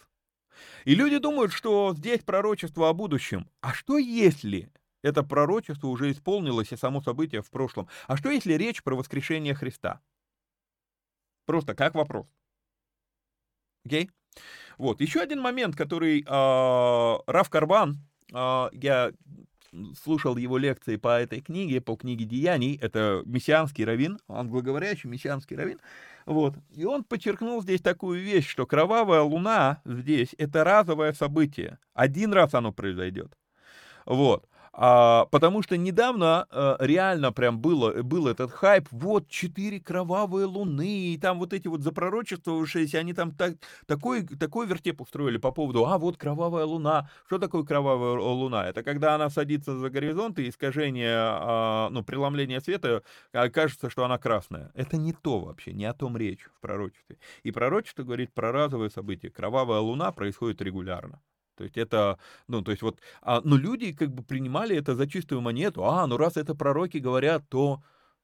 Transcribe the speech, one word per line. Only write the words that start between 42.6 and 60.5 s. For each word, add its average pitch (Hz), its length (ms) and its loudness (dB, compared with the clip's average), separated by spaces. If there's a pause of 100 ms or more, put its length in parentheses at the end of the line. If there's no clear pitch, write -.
они 170 160 -4
там 170 200 -4
так, 175 240 -2 (280)
такой, 196 400 -2
такой 156 400 -6
вертеп 175 340 -4
устроили 135 380 -4
по 127 140 -2
поводу, 123 340 2
«а 180 140 2
вот 175 180 -2
кровавая 160 480 -2
луна». 156 420 0 (200)
Что 190 100 -2
такое 170 260 -2
кровавая 135 500 2
лу-, 120 200 0
луна? 123 340 -2
Это 92 140 -6
когда 147 320 2
она 151 160 0
садится 147 480 -2
за 131 140 -4
горизонт, 156 480 -4
и 127 100 -2
искажение, 127 720 -2
а, 110 720 0
ну, 117 120 -6
преломление 139 560 -2
света, 131 440 -2 (280)
а, 123 180 2
кажется, 143 420 -2
что 127 140 -2
она 123 120 -2
красная. 101 560 -4
Это 139 240 -6
не 160 160 -4
то 131 260 -4
вообще, 82 320 -14
не 101 140 -8
о 113 80 -6
том 123 240 -8
речь 104 380 -6
в - 60 -20
пророчестве. - 580 -10 (240)
И 113 80 -6
пророчество 139 500 -2
говорит 123 320 -6
про 113 180 -2
разовое 131 380 -2
событие. 98 420 -10
Кровавая 110 500 -2
луна 135 300 -4
происходит 101 520 -6